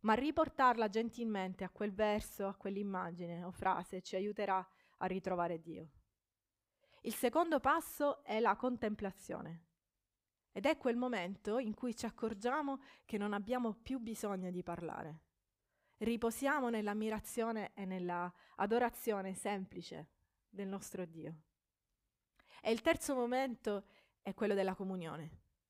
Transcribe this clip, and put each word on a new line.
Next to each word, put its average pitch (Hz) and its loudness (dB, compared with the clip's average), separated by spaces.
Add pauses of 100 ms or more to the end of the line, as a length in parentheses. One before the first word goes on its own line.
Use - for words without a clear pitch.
Ma 220 6
riportarla 254 4
gentilmente 208 0
a 180 -6
quel 208 -2
verso, 208 0
a 196 -4
quell'immagine 180 -4
o 180 -6
frase 185 0
ci - -8
aiuterà 196 2 (340)
a 185 0
ritrovare 180 0
Dio. 165 -12 (1120)
Il 220 -4
secondo 311 4
passo 294 2
è 214 0
la 220 6
contemplazione. 208 -4 (840)
Ed 202 -6
è 302 4
quel 240 2
momento 214 0
in 220 0
cui 240 -2
ci - -6
accorgiamo 247 -2 (240)
che 220 -4
non 208 0
abbiamo 220 0
più - -6
bisogno 202 -4
di 180 -4
parlare. 165 -6 (760)
Riposiamo 233 2
nell'ammirazione 214 -2
e 196 -6
nella 180 -2 (240)
adorazione 208 2
semplice 185 -6 (400)
del 196 -8
nostro 190 -6
Dio. 165 -10 (1160)
E 220 0
il 233 0
terzo - 2
momento 240 0 (360)
è 196 -6
quello 202 2
della 190 2
comunione, 165 -6 (260)